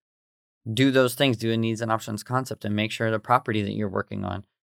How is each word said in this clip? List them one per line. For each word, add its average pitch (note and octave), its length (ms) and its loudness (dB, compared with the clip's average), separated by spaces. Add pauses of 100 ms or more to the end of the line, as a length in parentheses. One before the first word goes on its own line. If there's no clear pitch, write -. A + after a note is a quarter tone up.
(720)
Do C3 200 4
those B2+ 240 4
things, C3 220 2
do A2+ 140 0
a A2+ 60 2
needs A2+ 240 0
and A2 100 -2
options A2 320 -4
concept, B2+ 400 -4
and G#2 120 -2
make G#2+ 160 0
sure A2+ 180 -2
the A2 100 0
property A#2+ 420 0
that G2+ 120 -2
you're G#2 160 -4
working G2+ 340 -6
on F#2+ 220 -6 (320)